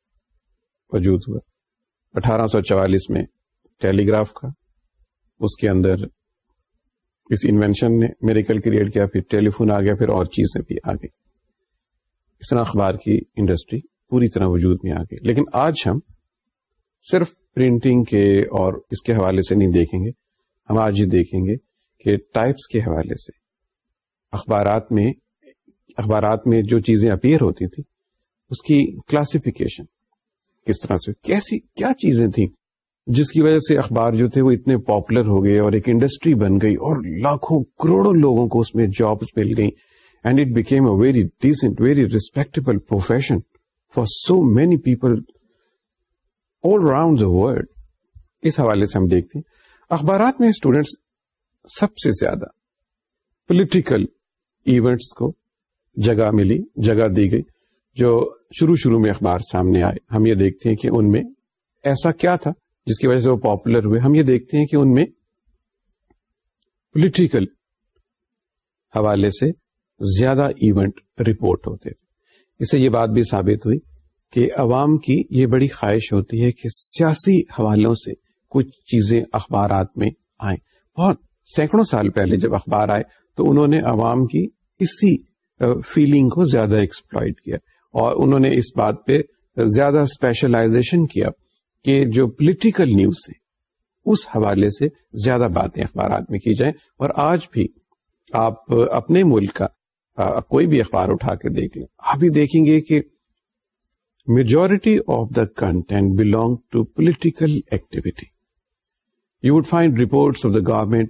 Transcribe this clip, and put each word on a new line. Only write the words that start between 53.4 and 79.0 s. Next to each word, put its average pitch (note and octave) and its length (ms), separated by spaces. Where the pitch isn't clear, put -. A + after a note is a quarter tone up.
پولیٹیکل F3 560
ایونٹس B2 500
کو C3+ 180
جگہ G#2+ 380
ملی، G#2 260
جگہ A2 320
دی G2 240
گئی۔ - 100
جو A#2+ 400
شروع E3 140
شروع A#2 260
میں G#2+ 100
اخبار F#2 280
سامنے F2+ 300
آئے، - 340
ہم A2 100
یہ A2+ 80
دیکھتے G2 340
ہیں A2 80
کہ - 160
ان G#2 180
میں G#2+ 120
ایسا C#3 280
کیا F3 240
تھا - 140
جس A2 120
کی - 80
وجہ B2+ 120
سے B2 120
وہ B2 60
پاپولر A2 480
ہوئے۔ G#2+ 160
ہم C#3 140
یہ D#3 80
دیکھتے C3 340
ہیں D3 100
کہ D3+ 100
ان C#3 160
میں C#3 120
پولیٹیکل D#3 520
حوالے G#2 340
سے D#3 160
زیادہ C3 240
ایونٹ G2 800
رپورٹ G#2 460
ہوتے - 240
تھے۔ - 180
اس - 120
سے D3 80
یہ C3 100
بات A#2 200
بھی A2+ 220
ثابت G#2 360
ہوئی B2 120
کہ B2 240
عوام C#3 420
کی C#3 320
یہ B2+ 160
بڑی C3 220
خواہش A2 440
ہوتی A2+ 320
ہے B2 80
کہ - 160
سیاسی E3 720
حوالوں G#2+ 540
سے - 180
کچھ C3+ 180
چیزیں A2+ 540